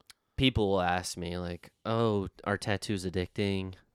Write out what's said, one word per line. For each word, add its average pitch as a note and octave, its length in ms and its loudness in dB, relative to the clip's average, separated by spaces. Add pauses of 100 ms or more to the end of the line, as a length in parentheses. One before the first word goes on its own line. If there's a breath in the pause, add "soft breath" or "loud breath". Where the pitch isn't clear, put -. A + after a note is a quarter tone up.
(380)
people B2 320 4
will F#2+ 120 4
ask F2+ 360 0
me, F2 200 -4
like, F2 340 -8 (140)
"Oh, A2 440 0 (160)
are G2+ 120 0
tattoos G2 480 -2
addicting?" F#2+ 680 -2 (200)